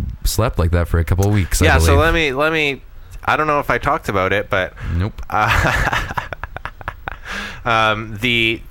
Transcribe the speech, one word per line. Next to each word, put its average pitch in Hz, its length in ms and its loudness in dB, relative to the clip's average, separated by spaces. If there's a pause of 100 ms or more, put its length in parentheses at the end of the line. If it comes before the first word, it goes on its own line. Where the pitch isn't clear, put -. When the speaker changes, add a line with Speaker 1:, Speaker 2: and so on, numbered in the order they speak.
(260)
Speaker 1:
slept - 340 0
like 85 120 2
that 87 160 2
for 82 120 2
a 82 60 2
couple 95 220 2
of 104 60 2
weeks, 98 280 0
I 151 40 4
Speaker 2:
Yeah, 151 120 6
so - 80 4 (100)
Speaker 1:
believe. 143 40 6
Speaker 2:
let 165 140 4
me, 160 200 2
let 151 200 0
me, 147 280 0 (440)
I 123 120 4
don't 156 100 0
know 147 120 2
if 135 100 -2
I 123 80 2
talked 147 320 -2
about 95 240 2
it, 101 160 -2
but 92 240 -2 (220)
Speaker 1:
Nope. 90 340 -4
Speaker 2:
uh, - 720 0 (840)
<laughs> - 840 -12
um, 110 520 2
the 113 540 0